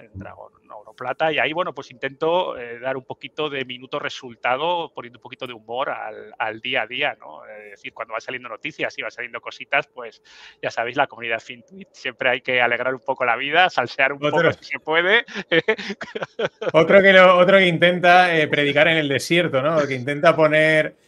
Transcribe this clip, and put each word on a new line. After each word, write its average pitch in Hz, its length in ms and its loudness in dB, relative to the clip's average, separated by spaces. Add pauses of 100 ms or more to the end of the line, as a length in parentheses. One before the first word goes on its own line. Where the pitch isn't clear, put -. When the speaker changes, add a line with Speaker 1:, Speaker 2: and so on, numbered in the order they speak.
Speaker 1:
en 107 160 -20
Dragón 101 360 -18 (180)
Oro 107 240 -20
Plata, 135 380 -2
y 139 80 -2
ahí, 139 120 0
bueno, 170 220 -6
pues - 160 -16
intento, 139 680 -4
eh, 120 220 -14
dar 131 180 -6
un 127 80 -10
poquito 139 460 -10
de 135 140 -6
minuto 127 340 -12
resultado, 139 960 -4
poniendo 120 240 -16
un - 40 -20
poquito 131 220 -16
de 123 100 -12
humor 117 360 -8
al, 107 480 -12
al 110 220 -6
día 127 220 -4
a 110 40 -6
día, 127 320 -4
¿no? 143 260 -20
Es 107 260 -18
decir, 120 220 -18
cuando 113 200 -12
van 113 80 -6
saliendo 123 280 -12
noticias 127 500 -10
y 135 40 -10
van 110 80 -8
saliendo 120 300 -12
cositas, 139 480 -8
pues 120 340 -18 (400)
ya 123 80 -4
sabéis, 120 260 -6
la 139 120 0
comunidad 113 320 -8
FinTwit, 156 500 -20
siempre 131 400 -4
hay 127 100 -2
que 127 200 -2
alegrar 120 340 0
un 127 60 -12
poco 131 240 -4
la 117 100 2
vida, 147 340 2
salsear 135 440 -2
un 143 120 -8
Speaker 2:
Otro 151 180 2
Speaker 1:
poco 151 100 4
si - 120 -12
se 139 140 -10
puede. 175 460 0 (260)
<laughs> 196 1200 -4
Speaker 2:
Otro 170 300 6
que 196 100 6
lo, 185 240 8
otro 185 220 6
que 185 80 6
intenta, 175 680 4
eh, 151 100 2
predicar 147 420 2
en 160 100 2
el 147 100 -2
desierto, 139 540 0
¿no? 151 240 0
Que 131 80 -6
intenta 143 420 2
poner 156 600 2 (120)